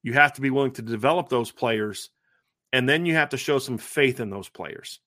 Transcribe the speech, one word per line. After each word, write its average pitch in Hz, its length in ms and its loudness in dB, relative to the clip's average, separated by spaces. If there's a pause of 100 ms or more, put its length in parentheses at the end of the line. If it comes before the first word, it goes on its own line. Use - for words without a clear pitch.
You 117 120 -6
have 143 180 6
to - 80 -16
be 135 80 0
willing 135 240 0
to 123 100 -12
develop 117 460 0
those 120 220 0
players. 107 580 -4 (680)
And 127 140 2
then 160 160 2
you 165 100 0
have 151 140 2
to 135 80 -4
show 139 220 0
some 131 180 -4
faith 131 420 0
in 110 120 -6
those 98 180 -10
players. - 580 -14